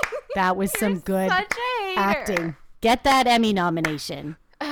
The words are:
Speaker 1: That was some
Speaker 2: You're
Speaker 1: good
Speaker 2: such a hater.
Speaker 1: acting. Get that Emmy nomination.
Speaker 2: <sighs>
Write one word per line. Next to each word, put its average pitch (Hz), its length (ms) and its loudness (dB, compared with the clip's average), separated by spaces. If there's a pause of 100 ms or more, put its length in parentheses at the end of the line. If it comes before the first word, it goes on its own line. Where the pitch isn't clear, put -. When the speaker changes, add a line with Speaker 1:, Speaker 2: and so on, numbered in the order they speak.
(360)
Speaker 1:
That 185 220 2
was 196 220 0
some 202 140 0
Speaker 2:
You're 170 80 -6
Speaker 1:
good 190 280 -2
Speaker 2:
such 381 220 0
a 480 380 -4
hater. 370 100 -2
Speaker 1:
acting. 196 560 -2 (260)
Get 233 220 2
that 269 240 4
Emmy 233 260 4
nomination. 160 840 -2 (240)
Speaker 2:
<sighs> 294 120 -6